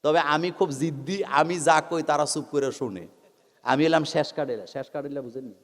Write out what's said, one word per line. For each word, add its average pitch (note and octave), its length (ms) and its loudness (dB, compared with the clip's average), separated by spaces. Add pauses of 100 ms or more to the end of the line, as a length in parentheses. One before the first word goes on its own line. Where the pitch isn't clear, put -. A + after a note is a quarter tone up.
তবে D3+ 160 4
আমি D#3 320 2
খুব E3+ 200 0
জিদ্দি, D3 540 -4
আমি D#3+ 360 2
যা D#3 300 6
কই E3+ 120 -2
তারা D3 240 2
চুপ C#3+ 240 -4
করে C#3 220 0
শোনে। F#2+ 340 -8 (560)
আমি C3+ 220 4
এলাম D#3+ 200 4
শেষ D3+ 280 -2
কাটিলা। B2 340 -6
শেষ - 240 -12
কাটিলা C#3+ 320 -8
বুঝেননি? A#2+ 420 -12